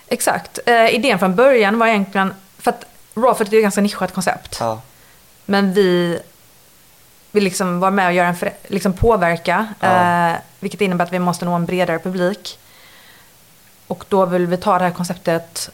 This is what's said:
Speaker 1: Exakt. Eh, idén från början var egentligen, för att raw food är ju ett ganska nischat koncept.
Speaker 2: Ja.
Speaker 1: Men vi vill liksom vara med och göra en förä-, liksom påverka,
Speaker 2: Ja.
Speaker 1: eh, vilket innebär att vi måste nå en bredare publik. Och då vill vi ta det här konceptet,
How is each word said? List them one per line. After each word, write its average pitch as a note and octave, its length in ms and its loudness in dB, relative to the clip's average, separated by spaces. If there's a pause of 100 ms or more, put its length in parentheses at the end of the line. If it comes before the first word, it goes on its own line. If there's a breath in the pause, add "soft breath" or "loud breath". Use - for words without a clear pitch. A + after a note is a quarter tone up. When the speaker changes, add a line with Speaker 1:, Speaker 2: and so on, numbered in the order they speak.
Speaker 1:
Exakt. - 580 -4
Eh, A3+ 280 4
idén A#3 240 0
från F#3 160 0
början A#3 440 4
var A3+ 80 2
egentligen, G3 480 0 (240)
för - 120 -2
att - 140 -10 (300)
raw A#3 200 2
food G#3 140 -2
är G3+ 40 -2
ju A3 60 4
ett A3 40 6
ganska G3+ 180 0
nischat G3+ 340 -2
koncept. - 460 -6
Speaker 2:
Ja. A2+ 200 -4 (640 soft breath)
Speaker 1:
Men G3 280 0
vi F3+ 460 2 (1120)
vill G#3 140 2
liksom F3+ 360 -2
vara F#3+ 100 2
med G3 160 2
och F3 60 2
göra F3 160 2
en F3 80 -2
förä-, - 180 -6 (140)
liksom G3 240 -2
påverka, F#3 760 0 (140)
Speaker 2:
Ja. F3 500 2
Speaker 1:
eh, E3 60 -2 (240)
vilket F#3+ 200 -10
innebär F3+ 240 0
att F3 80 -4
vi F3+ 60 -2
måste F3+ 260 -2
nå F3 100 -2
en E3+ 120 -2
bredare F3+ 320 -2
publik. F#3 600 -4 (1300 loud breath)
Och - 220 -10
då F#3+ 180 2
vill F3+ 200 0
vi F3 100 -2
ta F3+ 220 0
det F3+ 60 0
här F3 60 0
konceptet, E3+ 840 -6